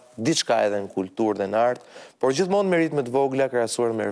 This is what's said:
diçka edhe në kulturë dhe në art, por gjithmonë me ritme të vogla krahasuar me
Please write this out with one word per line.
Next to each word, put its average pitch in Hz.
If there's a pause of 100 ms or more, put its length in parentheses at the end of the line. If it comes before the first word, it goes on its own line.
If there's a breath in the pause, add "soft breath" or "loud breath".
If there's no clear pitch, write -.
(140)
diçka 120
edhe 104
në 98
kulturë 98
dhe 98
në 107
art, 123 (360 loud breath)
por 131
gjithmonë 190
me 175
ritme 151
të 120
vogla 135
krahasuar 117
me 107